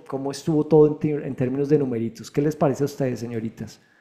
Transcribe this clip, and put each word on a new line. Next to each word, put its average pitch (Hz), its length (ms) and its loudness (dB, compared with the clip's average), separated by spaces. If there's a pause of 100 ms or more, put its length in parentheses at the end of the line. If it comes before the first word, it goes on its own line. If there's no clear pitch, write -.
cómo 135 240 -6
estuvo 151 340 -2
todo 151 220 8
en 147 100 -2
ti-, 156 140 -2
en 147 240 -4
términos 139 340 -2
de 151 80 6
numeritos. 117 540 -4
¿Qué 143 100 -2
les 151 140 0
parece 143 300 0
a - 0 -
ustedes, 127 340 -4
señoritas? 113 600 -10 (220)